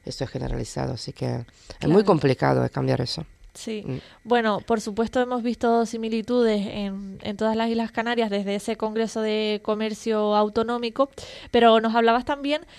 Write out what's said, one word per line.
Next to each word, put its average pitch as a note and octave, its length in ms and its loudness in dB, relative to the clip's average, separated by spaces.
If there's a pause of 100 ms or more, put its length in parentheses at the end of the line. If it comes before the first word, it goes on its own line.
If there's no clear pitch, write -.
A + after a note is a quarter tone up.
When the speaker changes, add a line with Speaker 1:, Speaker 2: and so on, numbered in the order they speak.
Speaker 1:
esto - 200 -8
es - 60 -6
generalizado, B2+ 640 -4
así - 180 -10
que - 140 -6 (540)
es D3 80 0
muy F#3+ 140 6
Speaker 2:
Claro. - 40 -4
Speaker 1:
complicado C#3 560 2
de B2 80 -2
cambiar C3 300 -2
eso. D3 240 -6 (300)
Speaker 2:
Sí. A3 320 -10
Speaker 1:
Mm. C3 100 -6 (280)
Speaker 2:
Bueno, A3 420 0
por A3+ 140 0
supuesto A3+ 400 -2
hemos B3 220 -2
visto A#3 420 2
similitudes A3+ 840 0
en, G3 560 -8
en G#3 140 -6
todas A3 180 0
las A3+ 140 0
Islas A3+ 240 -2
Canarias A#3 380 0
desde G3+ 240 -2
ese G#3+ 240 -4
Congreso A3 420 -2
de G#3+ 420 -2
Comercio G#3+ 720 0
Autonómico, A3+ 760 0 (400)
pero A#3 300 8
nos A3 140 0
hablabas A#3 300 4
también C#4+ 380 -2 (160)